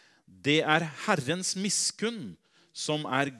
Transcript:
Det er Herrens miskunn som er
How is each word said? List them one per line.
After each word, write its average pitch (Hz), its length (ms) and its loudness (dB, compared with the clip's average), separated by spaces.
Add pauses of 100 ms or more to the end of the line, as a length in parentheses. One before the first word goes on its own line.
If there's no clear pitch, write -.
(240)
Det 120 400 0
er 160 240 4 (160)
Herrens 175 560 0
miskunn 196 800 -2 (380)
som 151 340 -2
er 135 300 2